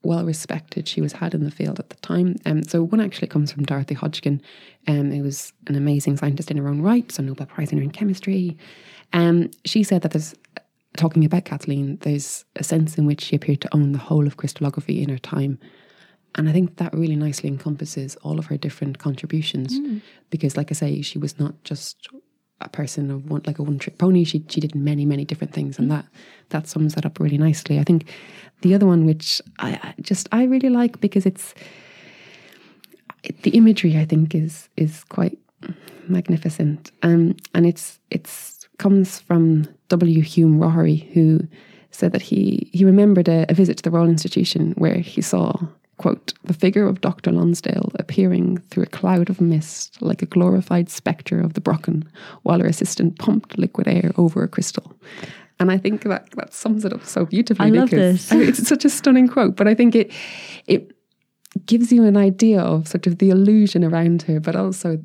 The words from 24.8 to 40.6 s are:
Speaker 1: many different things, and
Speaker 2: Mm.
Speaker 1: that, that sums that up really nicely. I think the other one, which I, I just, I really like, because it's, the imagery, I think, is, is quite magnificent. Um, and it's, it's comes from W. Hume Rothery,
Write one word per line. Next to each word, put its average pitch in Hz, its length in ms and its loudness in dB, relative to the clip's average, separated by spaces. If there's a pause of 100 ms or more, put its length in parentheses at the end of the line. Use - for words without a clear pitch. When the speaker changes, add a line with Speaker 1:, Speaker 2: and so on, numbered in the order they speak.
Speaker 1:
many 143 180 -2
different 156 280 -8
things, 143 260 -8
and - 80 0
Speaker 2:
Mm. 147 40 -2
Speaker 1:
that, 151 160 -4 (440)
that 156 180 -6
sums 156 260 -2
that 156 120 -8
up - 140 -8
really 147 180 0
nicely. 156 400 0
I 143 60 2
think 160 220 2 (560)
the 185 120 4
other 196 120 4
one, 170 200 6
which 156 340 0 (200)
I, - 220 -6
I - 180 -14
just, - 320 -4
I 233 120 2
really 262 260 2
like, 240 300 0
because 196 240 0
it's, - 300 -4 (1900)
the - 80 2
imagery, 214 460 6
I 156 80 2
think, 156 300 2
is, 160 420 -6
is 156 280 -4
quite - 340 -4 (680)
magnificent. 160 840 -2 (120)
Um, 170 340 4 (180)
and 170 120 4
it's, - 320 -4 (120)
it's - 580 -12 (100)
comes 190 420 2
from 160 460 2 (220)
W. 170 320 4
Hume 156 380 4
Rothery, 165 540 0